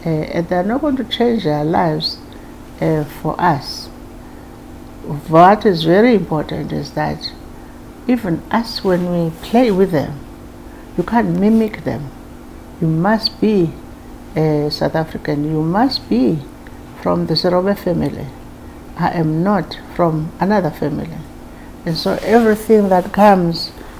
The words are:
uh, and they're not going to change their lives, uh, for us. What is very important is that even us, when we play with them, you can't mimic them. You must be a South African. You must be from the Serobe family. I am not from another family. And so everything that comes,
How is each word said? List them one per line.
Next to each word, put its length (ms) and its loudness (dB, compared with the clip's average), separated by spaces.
uh, 40 0
and 400 -2
they're 140 2
not 180 0
going 160 0
to 80 -4
change 400 0
their 180 0
lives, 540 0
uh, 240 2
for 340 -4
us. 480 0
What 360 8
is 200 4
very 300 6
important 580 -2
is 180 -4
that 400 -4
even 320 0
us, 320 -2
when 260 2
we 280 0
play 340 2
with 200 4
them, 280 -2
you 60 0
can't 360 2
mimic 460 2
them. 260 -6
You 60 2
must 520 0
be 320 4
a 340 2
South 260 -2
African. 540 -2
You 140 0
must 460 0
be 300 2
from 240 0
the 80 -2
Serobe 440 2
family. 500 -2
I 140 0
am 320 0
not 360 0
from 440 0
another 300 2
family. 480 -4
And 120 -2
so 240 -2
everything 680 4
that 240 2
comes, 580 4